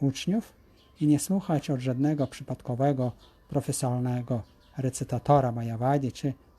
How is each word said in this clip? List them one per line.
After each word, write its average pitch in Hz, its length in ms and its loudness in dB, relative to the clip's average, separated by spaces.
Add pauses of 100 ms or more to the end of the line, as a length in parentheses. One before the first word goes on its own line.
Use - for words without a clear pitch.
uczniów 175 520 0 (460)
i 156 80 2
nie 147 120 6
słuchać 180 500 0
od 135 100 0
żadnego 131 480 0
przypadkowego, 131 840 -2 (380)
profesjonalnego 123 920 -2 (340)
recytatora 127 760 2
Mayavadi 117 600 0
czy 135 220 -4 (240)